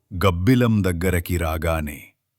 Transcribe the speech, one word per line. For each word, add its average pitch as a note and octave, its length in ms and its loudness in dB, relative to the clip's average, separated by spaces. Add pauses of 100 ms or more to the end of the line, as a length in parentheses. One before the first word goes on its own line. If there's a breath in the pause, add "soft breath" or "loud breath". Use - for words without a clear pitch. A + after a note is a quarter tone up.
(140)
గబ్బిలం G2+ 720 2
దగ్గరకి F2+ 540 -2
రాగానే D#2+ 760 -4 (260)